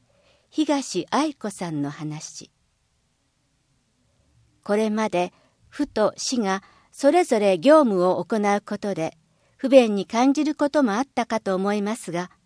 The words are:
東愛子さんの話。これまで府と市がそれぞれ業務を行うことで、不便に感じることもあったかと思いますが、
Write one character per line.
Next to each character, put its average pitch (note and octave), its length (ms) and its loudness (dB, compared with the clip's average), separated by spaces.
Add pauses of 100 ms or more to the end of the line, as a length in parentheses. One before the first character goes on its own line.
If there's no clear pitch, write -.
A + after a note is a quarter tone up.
(500)
東 C#4 640 -2
愛 C#4+ 220 -2
子 - 160 -10
さ F#3 200 -10
ん D#3 120 -4
の C#3+ 80 -4
話。 D3+ 640 -14 (2000)
こ G3+ 120 -2
れ A3 140 0
ま G#3+ 200 -4
で F3+ 240 -4 (360)
府 D4 180 -6
と G#3+ 300 0
市 - 220 -6
が G3 240 -2 (280)
そ C#4 200 2
れ F4 140 4
ぞ A3+ 140 0
れ G3 200 2
業 D4 240 6
務 F#3+ 220 2
を F3+ 180 0
行 A3+ 140 -4
う G#3 280 0
こ G#3 120 -10
と G3+ 160 -6
で、 D#3+ 240 -6 (400)
不 C4 120 -4
便 A#3 260 8
に G3 100 -4
感 B3+ 280 2
じ D4 120 0
る D4 100 -4
こ D4 140 -2
と D4+ 120 0
も A3+ 120 2
あ G#3+ 80 -2
っ C4+ 40 -2
た A#3+ 200 -4
か A3+ 140 -4
と G3 140 -4
思 F#3+ 200 -2
い G#3 80 -2
ま G#3 140 -4
す - 160 -12
が、 F3 200 -6 (140)